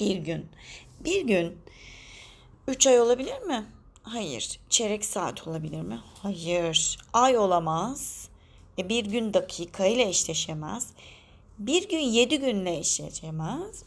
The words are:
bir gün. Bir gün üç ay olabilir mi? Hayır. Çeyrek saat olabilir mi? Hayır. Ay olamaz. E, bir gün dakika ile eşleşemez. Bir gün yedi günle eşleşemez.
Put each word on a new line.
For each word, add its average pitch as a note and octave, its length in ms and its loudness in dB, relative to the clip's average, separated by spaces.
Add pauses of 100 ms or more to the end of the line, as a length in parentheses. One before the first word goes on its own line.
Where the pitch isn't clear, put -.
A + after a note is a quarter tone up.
bir G3+ 160 0
gün. D#3+ 320 -6 (520)
Bir F4 260 -2
gün F3 320 0 (1080)
üç C4+ 180 4
ay B3 140 8
olabilir B3+ 420 0
mi? C4 240 -4 (360)
Hayır. G#3 640 -8
Çeyrek G#3 360 0
saat - 440 -4
olabilir D#3+ 340 -6
mi? E3 180 -8 (220)
Hayır. E3+ 760 -2 (140)
Ay B3 260 6
olamaz. F3+ 880 0 (500)
E, F#3 100 -4
bir A3+ 160 0
gün G#3 300 -2
dakika F#3 520 0
ile A3+ 220 4
eşleşemez. E3 800 -4 (720)
Bir D#4 300 0
gün D#4+ 100 -2
yedi A#3+ 420 4
günle F#3+ 380 0
eşleşemez. D#3+ 1080 -6